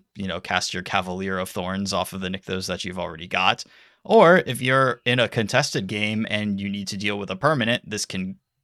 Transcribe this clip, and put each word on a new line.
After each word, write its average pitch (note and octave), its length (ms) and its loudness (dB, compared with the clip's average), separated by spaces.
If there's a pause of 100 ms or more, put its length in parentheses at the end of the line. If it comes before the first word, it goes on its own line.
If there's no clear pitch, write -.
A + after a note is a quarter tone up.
(160)
you G2+ 120 -6
know, F2 120 -4
cast - 340 -2
your F2+ 100 -6
Cavalier F#2+ 540 -2
of F#2 120 -4
Thorns F#2+ 440 -4
off F2+ 200 -2
of F#2+ 80 -8
the F#2 80 -4
Nykthos F#2+ 380 -6
that F2+ 160 -6
you've F2+ 140 -8
already E2+ 300 -8
got. F#2 360 0 (400)
Or F#3 340 8 (100)
if A#2 140 -4
you're C3 440 2
in B2 140 2
a A2+ 100 4
contested B2 560 0
game G#2+ 440 -2
and G#2 300 -2
you G2 100 -4
need G2 180 -4
to G#2 100 -6
deal G2+ 220 -2
with G2 100 -6
a G2+ 60 -4
permanent, B2 520 0
this G#2 180 -4
can F#2+ 320 -6 (260)